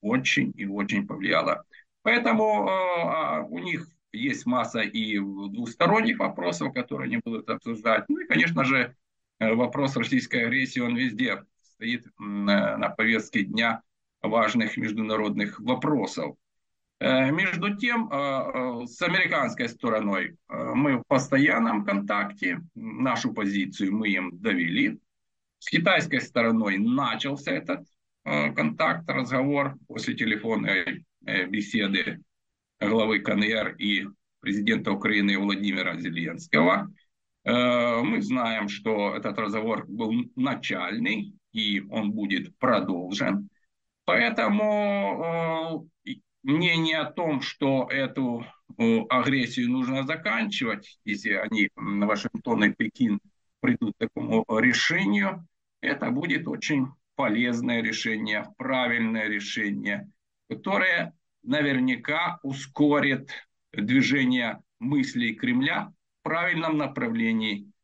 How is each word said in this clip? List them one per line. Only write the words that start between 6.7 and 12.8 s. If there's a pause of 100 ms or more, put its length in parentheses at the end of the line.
которые
они
будут
обсуждать.
Ну
и,
конечно
же, (440)
э,
вопрос
российской
агрессии,
он
везде (180)
стоит, (140)
м,
на,
на